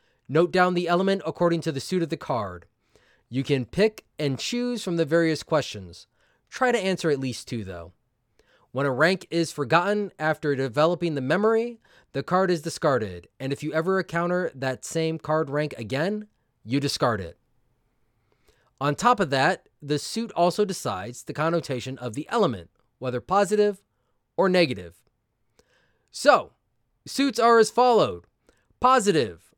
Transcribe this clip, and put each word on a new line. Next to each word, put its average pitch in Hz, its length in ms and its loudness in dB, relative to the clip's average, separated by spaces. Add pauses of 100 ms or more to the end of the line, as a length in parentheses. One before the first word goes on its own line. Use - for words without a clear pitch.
(280)
Note 156 240 2
down 180 220 4
the 175 120 0
element 190 400 2
according 170 360 2
to 160 100 -4
the 135 80 -4
suit 180 240 -2
of 151 40 -4
the 160 80 -4
card. 98 500 -6 (640)
You 127 140 -4
can 131 220 0
pick 214 400 0 (120)
and 139 220 -2
choose 240 460 -4
from 180 100 -4
the 165 100 0
various 160 380 2
questions. 101 640 -4 (420)
Try 254 220 0
to 233 80 2
answer 180 320 0
at 139 80 2
least 131 300 -6
two, 113 160 -6
though. 87 260 -12 (800)
When 135 160 -2
a 135 60 0
rank 165 360 2
is 165 220 0
forgotten 180 680 0
after 151 340 0
developing 147 640 0
the 143 40 -2
memory, 220 600 0 (320)
the 135 100 -4
card 185 260 2
is 170 140 0
discarded, 107 640 -2 (140)
and 135 120 -4
if 135 80 -6
you 151 120 -6
ever 170 260 0
encounter 175 560 -2
that 131 300 -4
same 160 340 -2
card 156 320 -2
rank 147 260 -2
again, 165 520 -4 (360)
you 120 140 -2
discard 135 420 0
it. 82 160 -12 (1400)
On 147 140 0
top 233 240 4
of 170 120 0
that, 139 380 2 (140)
the 147 160 -2
suit 226 380 -6
also 175 280 2
decides 120 600 -6
the - 80 -10
connotation 139 640 -4
of 123 160 -8
the 143 160 -8
element, 131 400 0 (300)
whether 127 200 -4
positive 208 640 2 (540)
or 190 120 4
negative. 123 460 0 (1200)
So, 269 400 4 (540)
suits 269 320 0
are 233 220 6
as 220 100 4
followed. 202 540 4 (560)
Positive 185 760 2